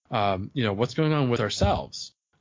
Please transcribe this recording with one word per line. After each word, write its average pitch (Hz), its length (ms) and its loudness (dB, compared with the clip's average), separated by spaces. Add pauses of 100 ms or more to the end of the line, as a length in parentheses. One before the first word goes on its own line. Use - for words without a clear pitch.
um, 101 440 0
you 131 100 -2
know, 104 100 2
what's 117 200 -2
going 156 200 2
on 143 160 2
with 117 120 2
ourselves. 107 720 -2 (280)